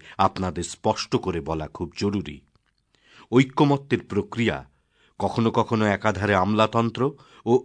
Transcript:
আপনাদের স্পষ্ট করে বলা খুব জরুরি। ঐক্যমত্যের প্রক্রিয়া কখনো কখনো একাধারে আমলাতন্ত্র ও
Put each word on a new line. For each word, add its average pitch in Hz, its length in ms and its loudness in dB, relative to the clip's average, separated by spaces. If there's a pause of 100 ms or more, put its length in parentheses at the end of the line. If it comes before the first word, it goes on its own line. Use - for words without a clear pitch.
(180)
আপনাদের 92 440 -2
স্পষ্ট - 540 -2
করে 87 240 -4
বলা 78 280 -6
খুব - 280 -10
জরুরি। 98 440 -4 (920)
ঐক্যমত্যের 139 680 2
প্রক্রিয়া 110 680 -4 (500)
কখনো 113 320 0
কখনো 113 340 0
একাধারে 101 500 0
আমলাতন্ত্র 113 840 0 (300)
ও 123 180 2